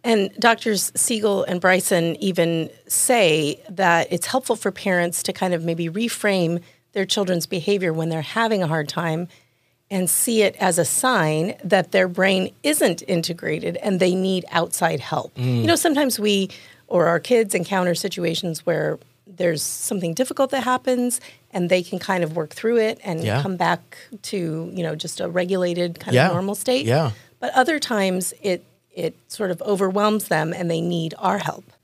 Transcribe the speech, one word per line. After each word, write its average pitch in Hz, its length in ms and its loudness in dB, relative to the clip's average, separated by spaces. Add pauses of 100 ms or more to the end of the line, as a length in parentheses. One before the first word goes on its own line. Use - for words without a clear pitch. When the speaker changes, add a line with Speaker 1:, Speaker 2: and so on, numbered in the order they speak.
Speaker 1:
And 214 260 4 (100)
Doctors 220 560 2
Siegel 208 480 0
and 180 160 -2
Bryson 185 580 2
even 170 520 0 (180)
say 160 720 2 (100)
that 170 400 2
it's 170 160 -2
helpful 254 300 0
for 190 160 -4
parents 175 500 0
to 190 100 -2
kind 185 220 0
of 165 80 -4
maybe 165 260 -2
reframe 190 720 0 (320)
their 196 140 -2
children's 185 400 -2
behavior 185 460 0
when 165 160 -2
they're 160 140 -2
having 220 420 0
a - 20 0
hard 151 220 -2
time 165 400 -4 (640)
and 185 180 -2
see 220 320 2
it - 160 2
as 185 200 2
a 165 60 2
sign 170 760 0
that 190 300 2
their 185 160 4
brain 185 420 2 (140)
isn't 285 420 2
integrated 170 720 -2
and 190 240 -2
they 180 160 4
need 185 340 0
outside 170 480 0
help. - 380 -4
Speaker 2:
Mm. 123 240 0
Speaker 1:
You 110 80 2
know, 339 80 4
sometimes 285 420 2
we 202 320 2 (380)
or 170 180 4
our 170 140 2
kids 226 340 2
encounter 180 400 0
situations 170 720 -4
where 156 320 -2 (280)
there's 175 360 -2
something 175 520 -4
difficult 262 360 0
that 254 140 -2
happens 247 560 0 (320)
and 180 180 -2
they 180 120 4
can 175 180 -8
kind 185 240 0
of 156 100 -4
work 156 180 -4
through 233 260 0
it 220 260 0
and 165 180 -4
Speaker 2:
Yeah. 110 180 0
Speaker 1:
come 185 160 -2
back 170 400 0 (260)
to, 165 520 -6
you 185 80 -4
know, 160 140 -2
just 175 240 -10
a 180 80 -2
regulated 175 720 0
kind - 140 -2
Speaker 2:
Yeah. 135 120 8
Speaker 1:
of 185 60 2
normal 196 240 -2
state. 247 300 -2
Speaker 2:
Yeah. 131 260 2 (260)
Speaker 1:
But - 160 -6
other 294 240 4
times 190 640 -2
it, 180 200 -2 (320)
it 165 200 -6 (140)
sort 196 220 -4
of 170 120 -6
overwhelms 202 680 0
them 160 240 0
and 175 180 -4
they 165 120 0
need 170 360 -2
our 196 200 0
help. - 260 -6 (200)